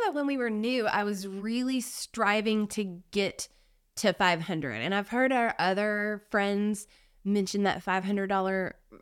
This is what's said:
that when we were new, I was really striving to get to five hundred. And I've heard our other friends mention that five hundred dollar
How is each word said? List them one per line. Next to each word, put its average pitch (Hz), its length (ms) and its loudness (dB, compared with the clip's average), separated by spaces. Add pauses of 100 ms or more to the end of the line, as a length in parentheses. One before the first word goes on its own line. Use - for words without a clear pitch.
that 359 100 0
when 285 120 0
we 277 100 0
were 240 140 -2
new, 220 360 0
I 208 180 0
was 202 220 -4
really 233 540 -2
striving 214 880 0
to 185 320 -6 (100)
get - 380 -2 (480)
to 202 160 4
five 175 300 4
hundred. 143 400 -2
And 180 120 0
I've 202 140 -2
heard 262 240 2
our 233 260 2
other 208 720 0
friends 202 560 0 (380)
mention 202 400 2
that 180 180 0
five 185 220 0
hundred 196 240 0
dollar 190 480 0 (260)